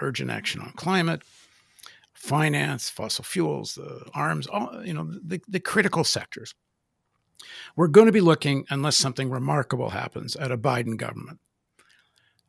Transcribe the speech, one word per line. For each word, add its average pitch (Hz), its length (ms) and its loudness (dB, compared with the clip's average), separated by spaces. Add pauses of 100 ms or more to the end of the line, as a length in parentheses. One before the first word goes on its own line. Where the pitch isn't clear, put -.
urgent 139 300 -4
action - 280 -6
on - 120 -12
climate, 165 500 0 (920)
finance, 147 760 0
fossil - 340 -8
fuels, - 520 -4
the - 380 -14
arms, 151 340 -2
all, - 360 -6
you 175 100 -6
know, 156 120 -4
the, 170 420 -8
the 185 140 -4
critical 180 420 0
sectors. - 500 -6 (1200)
We're 170 100 6
gonna 214 240 10
be 214 80 6
looking, 147 500 4
unless 139 280 0
something 131 320 0
remarkable 131 640 -2
happens, - 440 -8
at 131 160 -4
a 127 60 -2
Biden 117 400 0
government. - 420 -10 (1080)